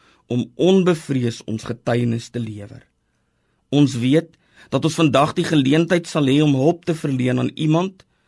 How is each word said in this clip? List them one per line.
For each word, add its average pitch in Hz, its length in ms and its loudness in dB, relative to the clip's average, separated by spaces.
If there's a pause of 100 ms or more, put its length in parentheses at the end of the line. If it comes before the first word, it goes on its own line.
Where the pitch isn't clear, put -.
(320)
om 123 140 -2 (100)
onbevrees 160 920 0
ons 110 160 -8
getuienis 117 680 -4
te 120 80 -8
lewer. 107 460 -12 (880)
Ons 135 240 2
weet 139 320 0 (400)
dat 135 160 -2
ons 160 160 -2
vandag 139 340 2
die 170 120 -2
geleentheid 165 600 0
sal 143 220 0
hê 139 140 2
om 147 120 4
hulp 143 300 0
te 165 100 -2
verleen 127 460 -2
aan 127 160 -6
iemand 165 480 -2 (220)